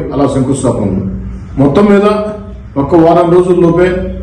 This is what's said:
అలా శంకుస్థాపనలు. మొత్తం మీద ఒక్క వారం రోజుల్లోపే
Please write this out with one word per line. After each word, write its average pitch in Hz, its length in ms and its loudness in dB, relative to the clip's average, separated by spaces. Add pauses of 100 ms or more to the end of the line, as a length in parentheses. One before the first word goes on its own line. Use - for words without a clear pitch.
(120)
అలా 139 220 0
శంకుస్థాపనలు. 107 680 -2 (600)
మొత్తం 202 320 4
మీద 202 120 4 (760)
ఒక్క 160 120 0 (120)
వారం 170 300 4
రోజుల్లోపే 180 520 2 (340)